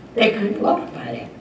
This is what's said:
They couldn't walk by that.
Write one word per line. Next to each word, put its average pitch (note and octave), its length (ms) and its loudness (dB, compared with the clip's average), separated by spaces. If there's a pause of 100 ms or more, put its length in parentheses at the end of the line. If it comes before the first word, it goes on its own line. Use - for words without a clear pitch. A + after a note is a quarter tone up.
(160)
They A3+ 160 6
couldn't G#3+ 300 0
walk - 320 2
by - 120 -10
that. A2+ 240 -8 (120)